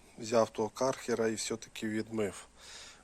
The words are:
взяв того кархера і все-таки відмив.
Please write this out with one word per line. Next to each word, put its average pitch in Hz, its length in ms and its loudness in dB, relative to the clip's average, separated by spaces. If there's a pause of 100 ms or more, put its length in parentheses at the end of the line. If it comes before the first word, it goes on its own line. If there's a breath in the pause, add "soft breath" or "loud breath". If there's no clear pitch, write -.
(180 loud breath)
взяв 113 320 4
того 110 180 0
кархера 117 600 0
і 110 60 0
все-таки - 540 -4
відмив. 107 580 -2 (580 loud breath)